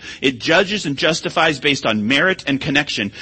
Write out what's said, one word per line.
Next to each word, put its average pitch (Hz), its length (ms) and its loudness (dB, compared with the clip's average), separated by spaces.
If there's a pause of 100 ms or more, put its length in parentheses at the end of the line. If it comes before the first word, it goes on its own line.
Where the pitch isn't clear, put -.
(220)
It 131 180 0
judges 180 460 2
and 143 120 -2
justifies 160 600 0
based 139 260 0
on 110 220 2
merit 160 400 2
and 139 120 0
connection. 139 640 -2